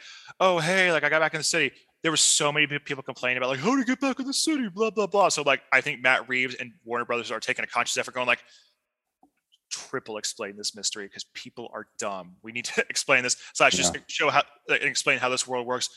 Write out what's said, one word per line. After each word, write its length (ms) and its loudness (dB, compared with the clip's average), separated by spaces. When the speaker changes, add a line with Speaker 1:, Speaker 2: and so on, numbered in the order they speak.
Speaker 1:
"Oh, 180 6
hey, 340 4
like, 120 2
I 40 2
got 120 4
back 140 2
in 60 -4
the 40 -2
city." 280 0
There 100 2
were 40 0
so 360 4
many 140 4
pe-, 140 -4
people 220 -8
complaining 360 -2
about, 120 0
like, 100 -2
"How 160 2
to 80 0
get 160 -2
back 200 0
in 60 -6
the 80 -4
city, 340 0
blah, 220 -2
blah, 160 0
blah." 240 4
So, 120 -2
like, 200 2
I 80 6
think 200 -4
Matt 280 2
Reeves 280 -2
and 160 -12
Warner 200 -4
Brothers 260 -4
are 100 -4
taking 240 -4
a 40 -6
conscious 300 -2
effort 160 -6
going, 120 -2
like, 160 2
"Triple 480 -8
explain 380 -8
this 180 -6
mystery 340 -6
'cause 160 -14
people 380 -14
are 140 -10
dumb. 440 -6
We 100 -16
need 140 -6
to 200 -2
<laughs> 40 -8
explain 320 2
this." 140 -2
Slash 200 4
just 200 2
Speaker 2:
Yeah. 140 -10
Speaker 1:
show 220 0
how, 120 4
like, 120 2
and 100 0
explain 280 0
how 100 0
this 180 0
world 200 -4
works. 300 -2